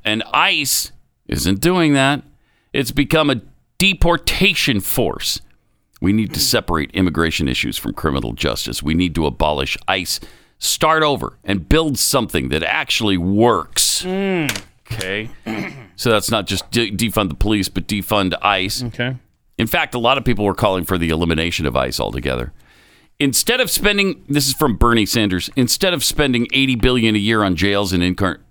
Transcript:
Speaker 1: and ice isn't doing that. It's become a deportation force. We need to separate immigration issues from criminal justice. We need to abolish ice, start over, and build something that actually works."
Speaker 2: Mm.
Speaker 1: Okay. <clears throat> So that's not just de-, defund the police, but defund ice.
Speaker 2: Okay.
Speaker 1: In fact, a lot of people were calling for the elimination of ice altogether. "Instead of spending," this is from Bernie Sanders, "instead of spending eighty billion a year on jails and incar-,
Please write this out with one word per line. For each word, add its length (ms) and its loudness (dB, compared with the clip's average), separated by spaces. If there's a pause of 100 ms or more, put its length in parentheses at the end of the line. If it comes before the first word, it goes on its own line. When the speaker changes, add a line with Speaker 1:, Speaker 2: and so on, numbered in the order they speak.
Speaker 1:
and 160 0 (100)
ice 600 0 (360)
isn't 340 0
doing 320 2
that. 280 2 (520)
It's 180 -2
become 400 2
a 100 -2 (380)
deportation 1000 2
force. 600 -2 (580)
We 140 2
need 220 0
to 40 -4
separate 520 0
immigration 560 0
issues 300 -2
from 160 -6
criminal 400 -2
justice. 500 -4
We 100 0
need 220 0
to 100 0
abolish 500 -2 (120)
ice, 320 -2 (400)
start 440 2
over, 400 -2
and 240 -4
build 300 2
something 520 0
that 140 0
actually 540 0
works." 880 2
Speaker 2:
Mm. 580 -2 (300)
Speaker 1:
Okay. 380 -6 (160)
<clears throat> 280 -8 (260)
So 120 2
that's 180 2
not 160 0
just 240 -4
de-, 220 0
defund 380 0
the 40 -6
police, 360 0
but 180 -6
defund 560 0
ice. 400 0
Speaker 2:
Okay. 320 -6 (420)
Speaker 1:
In 80 0
fact, 300 -2
a 40 -4
lot 200 4
of 60 -6
people 200 2
were 80 4
calling 320 2
for 100 0
the 140 0
elimination 560 0
of 100 -2
ice 240 -2
altogether. 540 -4 (640)
"Instead 420 0
of 120 -2
spending," 580 0
this 180 0
is 60 -2
from 240 2
Bernie 300 4
Sanders, 480 0
"instead 400 2
of 80 -2
spending 500 0
eighty 220 2
billion 400 2
a 20 2
year 260 2
on 120 2
jails 380 0
and 100 2
incar-, 340 0 (140)